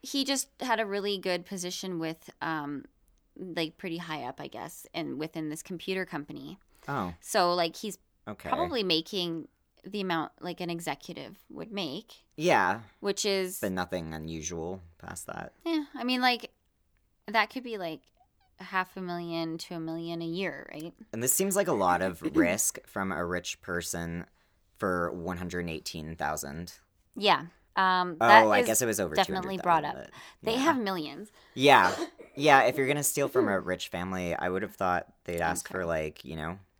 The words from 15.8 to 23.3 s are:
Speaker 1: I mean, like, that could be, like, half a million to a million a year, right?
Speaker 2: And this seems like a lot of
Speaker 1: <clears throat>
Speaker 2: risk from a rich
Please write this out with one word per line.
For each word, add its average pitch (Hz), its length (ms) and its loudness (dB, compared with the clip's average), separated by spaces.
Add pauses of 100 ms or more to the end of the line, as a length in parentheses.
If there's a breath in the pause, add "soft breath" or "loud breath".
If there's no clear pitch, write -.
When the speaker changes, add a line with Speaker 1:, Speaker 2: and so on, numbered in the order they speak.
Speaker 1:
I 240 100 -6
mean, 254 160 0
like, 247 300 0 (760)
that 214 240 0
could 262 120 -6
be, 226 160 -8
like, 165 220 -6 (600)
half 185 360 -4
a 190 40 -8
million 170 580 -4
to - 160 -12
a 165 60 -8
million 165 400 -6
a 170 60 -4
year, 175 460 -6
right? 156 200 -12 (200)
Speaker 2:
And 113 100 -4
this 131 100 4
seems 196 220 2
like 190 140 4
a 170 40 4
lot 90 300 4
of 92 200 -2
Speaker 1:
<clears throat> - 140 -4
Speaker 2:
risk - 500 2
from 98 260 -4
a 85 120 -2
rich 87 380 -4